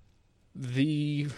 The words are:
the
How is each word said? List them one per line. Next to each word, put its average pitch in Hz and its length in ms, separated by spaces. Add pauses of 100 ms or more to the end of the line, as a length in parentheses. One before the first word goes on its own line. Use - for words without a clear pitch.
(560)
the 147 720 (100)